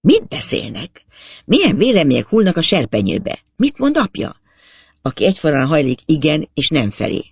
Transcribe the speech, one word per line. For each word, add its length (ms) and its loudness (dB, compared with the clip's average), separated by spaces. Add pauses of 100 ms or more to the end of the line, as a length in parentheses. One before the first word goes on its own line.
Mit 260 4
beszélnek? 760 -8 (400)
Milyen 320 2
vélemények 500 2
hullnak 300 2
a 40 0
serpenyőbe? 760 -2 (160)
Mit 220 -2
mond 200 0
apja? 380 -4 (680)
Aki 240 -2
egyformán 420 0
hajlik 380 0
igen 480 0
és 140 -2
nem 220 0
felé. 420 -6